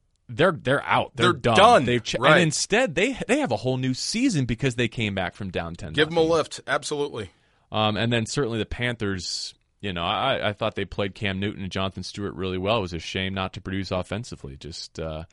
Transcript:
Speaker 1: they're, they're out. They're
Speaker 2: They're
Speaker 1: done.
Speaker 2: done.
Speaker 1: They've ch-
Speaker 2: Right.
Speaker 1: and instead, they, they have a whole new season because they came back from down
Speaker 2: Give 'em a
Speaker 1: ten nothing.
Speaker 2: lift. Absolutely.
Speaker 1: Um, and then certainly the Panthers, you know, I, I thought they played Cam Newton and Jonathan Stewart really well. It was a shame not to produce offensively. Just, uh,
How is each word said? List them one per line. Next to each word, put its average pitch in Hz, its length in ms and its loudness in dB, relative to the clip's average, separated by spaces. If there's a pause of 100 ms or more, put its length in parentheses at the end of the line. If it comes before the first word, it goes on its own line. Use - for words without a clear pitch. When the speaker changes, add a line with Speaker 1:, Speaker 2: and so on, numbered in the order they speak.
(280)
Speaker 1:
they're, 151 240 4
they're 127 320 0
out. 107 300 0
They're 170 180 4
Speaker 2:
They're 139 80 -2
Speaker 1:
done. 117 160 4
Speaker 2:
done. 208 300 10
Speaker 1:
They've 123 160 2
ch- - 160 -6
Speaker 2:
Right. 139 160 6
Speaker 1:
and 143 80 8
instead, 190 520 2
they, 220 320 0
they 262 120 2
have 277 120 0
a 110 60 0
whole 127 220 0
new 131 160 0
season 208 500 0
because 123 320 0
they 120 120 2
came 107 260 -2
back 92 200 -2
from 98 160 -8
down 85 220 -6
Speaker 2:
Give 87 160 -10
'em 76 40 -10
a - 20 -12
Speaker 1:
ten 156 200 2
nothing. 160 160 4
Speaker 2:
lift. 156 360 0
Absolutely. 143 640 -4 (420)
Speaker 1:
Um, 107 240 0
and 117 160 0
then 113 140 0
certainly 117 320 -2
the 101 80 -2
Panthers, 110 880 -4 (260)
you 101 120 -6
know, 87 120 -4
I, 104 460 0
I - 20 -6
thought 107 220 -4
they 101 100 -2
played 101 300 -6
Cam 98 260 -4
Newton 101 220 -4
and 92 100 -8
Jonathan 95 300 -4
Stewart 98 320 -8
really 92 240 -4
well. 98 200 0
It 104 40 0
was 87 100 -6
a 85 60 -6
shame 95 340 -4
not 95 220 -4
to 98 60 -12
produce 95 300 -4
offensively. 90 680 -6
Just, - 440 -14
uh, 80 320 -8